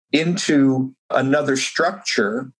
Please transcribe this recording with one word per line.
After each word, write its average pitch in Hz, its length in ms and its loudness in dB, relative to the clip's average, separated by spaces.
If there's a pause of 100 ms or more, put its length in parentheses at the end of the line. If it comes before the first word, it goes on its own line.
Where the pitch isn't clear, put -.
(120)
into 139 840 2 (160)
another 135 460 0
structure 131 1040 -4